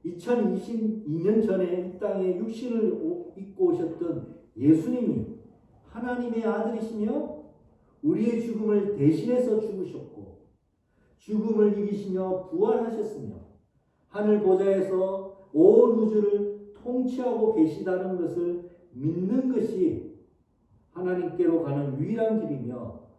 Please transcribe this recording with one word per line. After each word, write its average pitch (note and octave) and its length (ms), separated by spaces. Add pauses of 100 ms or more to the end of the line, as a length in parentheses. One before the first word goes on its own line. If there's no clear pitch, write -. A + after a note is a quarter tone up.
이천이십이 G3+ 1160
년 A3 200
전에 F3+ 520
이 - 40
땅에 F#3+ 380
육신을 A3+ 560 (100)
오-, - 340
입고 F#3+ 300
오셨던 D#3+ 680 (220)
예수님이 E3 680 (580)
하나님의 A#3+ 600
아들이시며 A3 960 (600)
우리의 A3 400
죽음을 G#3 540
대신해서 G#3+ 640
죽으셨고 D#3+ 800 (800)
죽음을 G#3 600
이기시며 F#3 680
부활하셨으며 A3 880 (760)
하늘 G#3 340
보좌에서 F#3+ 1080
온 A3+ 460
우주를 G#3 760
통치하고 B3 800
계시다는 F#3 600
것을 F3 540 (220)
믿는 F#3+ 600
것이 F#3 600 (800)
하나님께로 E3+ 720
가는 C#3+ 360
유일한 A3 420
길이며 A#2+ 600 (180)